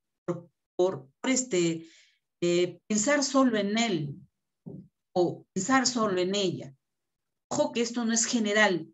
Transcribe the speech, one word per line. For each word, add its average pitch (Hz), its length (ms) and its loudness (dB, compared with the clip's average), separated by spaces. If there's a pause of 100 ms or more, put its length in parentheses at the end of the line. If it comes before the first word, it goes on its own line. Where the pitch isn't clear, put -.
(260)
por, 175 240 -8 (260)
por, 180 340 -2 (120)
por 262 100 0
este, 170 560 0 (540)
eh, 175 460 0
pensar 277 360 2
solo 262 340 2
en 202 200 0
él 175 380 -2 (1000)
o - 400 0
pensar 254 340 0
solo 208 320 0
en 185 160 0
ella. 165 400 -4 (720)
Ojo 294 220 0
que 233 100 -2
esto 233 240 -2
no 220 80 0
es 220 120 0
general, 208 680 2